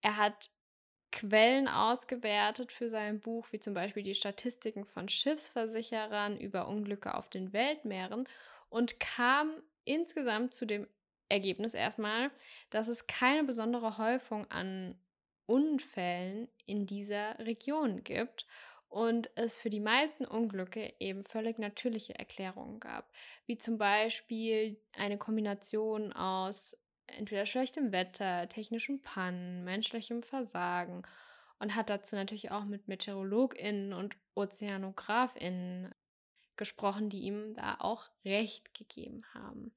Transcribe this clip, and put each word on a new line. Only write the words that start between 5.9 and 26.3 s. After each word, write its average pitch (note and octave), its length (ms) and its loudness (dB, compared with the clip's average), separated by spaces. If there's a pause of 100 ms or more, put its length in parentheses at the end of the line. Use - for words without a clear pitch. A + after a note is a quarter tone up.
über G3 300 -2
Unglücke G3+ 460 -2
auf - 160 -4
den F#3+ 220 -6
Weltmeeren A3 760 0 (400)
und A#3+ 300 2
kam D4 640 2 (220)
insgesamt B3+ 680 0
zu - 140 -2
dem G#3 220 -2 (420)
Ergebnis G3 440 2
erstmal, G#3+ 580 2 (380)
dass A3 180 0
es A#3 180 -4
keine C#4+ 380 4
besondere A#3 540 0
Häufung A3 520 0
an F#3 500 -4 (480)
Unfällen G#3 1000 2 (160)
in G3+ 220 0
dieser G3+ 520 -4
Region A#3 640 0
gibt - 440 -2 (420)
und A#3 480 2
es A#3 220 0
für A3+ 120 -2
die G#3+ 80 0
meisten B3+ 460 4
Unglücke G3+ 720 -2
eben F#3+ 240 -4
völlig A3+ 360 -2
natürliche G#3+ 600 -4
Erklärungen - 600 -8
gab, - 320 -10 (340)
wie A#3+ 100 -2
zum A3+ 220 0
Beispiel A3 1000 4 (160)
eine G3+ 220 0
Kombination G#3+ 920 0
aus F#3+ 640 -2 (300)